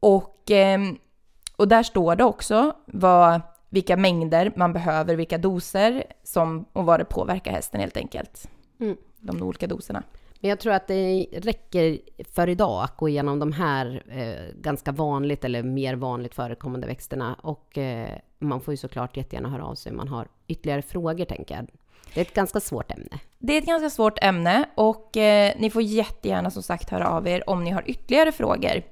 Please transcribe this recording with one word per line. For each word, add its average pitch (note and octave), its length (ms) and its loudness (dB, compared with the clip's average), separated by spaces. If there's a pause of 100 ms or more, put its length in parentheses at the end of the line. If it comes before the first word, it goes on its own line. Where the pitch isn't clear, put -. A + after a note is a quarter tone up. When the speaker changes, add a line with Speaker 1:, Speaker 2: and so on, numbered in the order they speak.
Speaker 1:
Och, - 500 2
ehm, G3 480 4 (580)
och G#3 120 4
där A3+ 140 8
står E3+ 340 2
det A#3 80 6
också A#3+ 480 2 (140)
vad, F3 540 6 (320)
vilka F#3+ 240 2
mängder E3+ 600 4
man F3 160 2
behöver, E3 440 0
vilka E3 220 -2
doser G3 680 0 (180)
som, D#3+ 500 -2
och F#3+ 120 -2
vad E3 160 6
det - 40 -2
påverkar - 480 -4
hästen - 280 -6
helt - 160 -6
enkelt. - 520 -12 (320)
Speaker 2:
Mm. G#3+ 160 -4 (220)
Speaker 1:
De F3+ 240 -8
olika F#3 240 -6
doserna. - 360 -8 (380)
Speaker 2:
Men G3 80 -2
jag G3+ 120 -2
tror A3 120 0
att F#3+ 140 0
det F#3+ 460 0
räcker E3+ 680 0 (340)
för F3 160 2
idag F3 360 0
att - 120 -8
gå D#3 120 0
igenom C#3+ 300 0
de D3+ 140 -2
här, C3+ 560 -2
eh, A2 520 -10
ganska C#3+ 320 -4
vanligt C#3+ 520 -2
eller A#2+ 180 -4
mer C3 320 -4
vanligt B2 400 -6
förekommande B2+ 520 -8
växterna. B2+ 560 -8
Och, - 360 -10
eh, B2+ 400 -8 (200)
man C3+ 220 -4
får D3 120 -8
ju C#3+ 40 -4
såklart B2+ 400 -8
jättegärna B2+ 320 -8
höra - 160 -10
av - 100 -10
sig - 160 -14
om - 60 -10
man - 120 -8
har A#2+ 200 -10 (180)
ytterligare D3 360 -4
frågor, E3 420 -4
tänker - 300 -12
jag. - 120 -12 (480)
Det D#3 60 -2
är - 40 2
ett - 100 -16
ganska G3 260 0
svårt - 300 -8
ämne. - 280 -12 (200)
Speaker 1:
Det B3+ 140 -2
är D4+ 60 4
ett D#4 80 -2
ganska D#4+ 240 0
svårt G#3+ 320 2
ämne F#3 420 4 (100)
och, A3 420 0
eh, G#3 420 6
ni A3 120 0
får A3+ 120 0
jättegärna G#3 680 -2
som F#3 120 -12
sagt - 280 -6
höra F3+ 180 0
av E3 200 -2
er F3+ 220 -2
om F3 140 0
ni E3+ 60 -4
har - 200 -4
ytterligare D4+ 420 2
frågor. - 600 -2